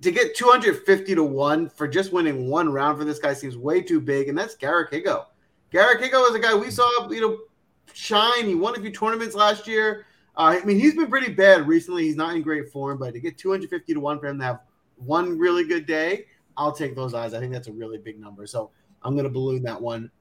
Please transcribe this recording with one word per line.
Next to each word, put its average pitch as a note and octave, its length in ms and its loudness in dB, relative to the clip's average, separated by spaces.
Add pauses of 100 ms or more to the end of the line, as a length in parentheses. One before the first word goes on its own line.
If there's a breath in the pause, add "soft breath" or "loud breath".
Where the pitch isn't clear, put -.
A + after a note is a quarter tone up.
to - 100 2
get - 240 0
two B3 140 4
hundred G3+ 360 4
fifty F#3+ 300 2
to D#3+ 80 4
one C#3+ 460 0
for - 180 -6
just F#3 240 -2
winning C#3+ 380 -2
one D#3 240 0
round D3 240 0
for D3+ 80 -6
this D3 140 -4
guy C#3+ 120 0
seems C3+ 260 -8
way D3 220 0
too E3+ 220 0
big, C#3 260 0
and C#3+ 100 -4
that's A3 160 -6
Garrick D#3+ 380 -2
Higgo. E3+ 360 -4 (440)
Garrick A3 300 4
Higgo B3+ 280 4
is A3+ 60 0
a G#3+ 40 0
guy A3+ 140 2
we G#3+ 160 0
saw, A#3+ 400 2
you A3+ 120 -4
know, A3 160 0 (560)
shine. A3+ 540 2
He F#3+ 60 0
won G#3 240 0
a G#3 40 -8
few G#3 100 -10
tournaments A3+ 420 -4
last G#3 320 2
year. A3 420 -2 (280 loud breath)
Uh, F3 260 4
I F#3+ 40 -6
mean, G3+ 120 4
he's D4 160 6
been D#4 140 0
pretty B3+ 240 0
bad F3 380 8
recently. E3+ 340 0
He's D3+ 140 -2
not E3 180 -4
in E3 60 -2
great D3 280 -4
form, C#3 280 -8
but B2 160 -8
to A#2+ 80 -14
get D#3+ 160 -8
two F#3+ 120 -6
hundred F#3+ 200 -4
fifty E3 240 -6
to D3+ 80 -2
one D3 180 -4
for D3 80 -8
him C#3 120 -8
to C3 40 -6
have B2+ 160 -6 (380)
one E3 420 -2
really F3 260 2
good D#3+ 200 -4
day, D#3+ 400 -4 (320 soft breath)
I'll D3 160 -2
take C#3+ 200 -8
those B2+ 200 -8
odds. A#2 200 -6
I A#2 60 -8
think B2+ 140 -8
that's B2 160 -12
a - 20 -16
really A2 260 -12
big G#2+ 220 -16
number. G#2 260 -20
So A2 260 -8 (320)
I'm C3+ 120 -4
gonna C3+ 140 -2
balloon C3 340 -4
that A2+ 180 -8
one A#2 400 -8